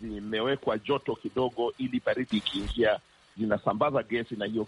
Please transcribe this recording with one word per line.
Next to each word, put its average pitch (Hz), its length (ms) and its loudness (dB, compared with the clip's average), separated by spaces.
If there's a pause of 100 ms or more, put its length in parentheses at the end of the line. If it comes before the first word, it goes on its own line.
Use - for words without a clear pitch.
zimewekwa 110 800 -2
joto 135 360 0
kidogo, 120 640 -2
ili 127 280 -2
baridi 113 300 0
ikiingia 104 640 2 (380)
zinasambaza 110 680 2
gesi, 117 340 -4
na 101 100 -2
hiyo 107 220 0